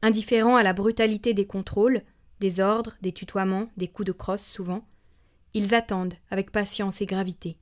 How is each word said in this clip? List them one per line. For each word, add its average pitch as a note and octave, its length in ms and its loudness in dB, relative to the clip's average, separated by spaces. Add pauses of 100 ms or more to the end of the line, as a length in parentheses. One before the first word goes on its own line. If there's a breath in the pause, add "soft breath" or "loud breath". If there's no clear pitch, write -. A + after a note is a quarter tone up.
Indifférents A3 540 4
à A#3+ 80 6
la F#3+ 100 4
brutalité A3 640 2
des G3 100 2
contrôles, G#3 560 0 (380 soft breath)
des F#3 200 -2
ordres, A3 420 0
des F3+ 100 -4
tutoiements, F#3+ 640 -4
des F#3 100 -4
coups G3 200 -6
de F#3+ 40 -4
crosse F#3+ 340 -6
souvent, F#3 420 -8 (680)
ils G#3 200 0
attendent F#3 420 0 (140)
avec F#3+ 220 -4
patience G3+ 500 -4
et G3+ 40 -2
gravité. F#3 560 -6